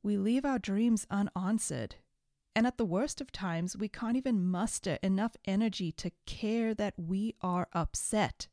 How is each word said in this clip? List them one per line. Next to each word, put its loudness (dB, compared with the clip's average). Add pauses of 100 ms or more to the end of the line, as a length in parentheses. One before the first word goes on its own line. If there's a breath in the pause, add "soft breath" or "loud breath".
We 2
leave 2
our 2
dreams 2
unanswered. -2 (600)
And 4
at -2
the 2
worst 0
of -10
times, -4
we -4
can't -2
even 2
muster 0
enough 2 (100)
energy 0
to -6 (160)
care 0
that -2
we -2
are 0
upset. 0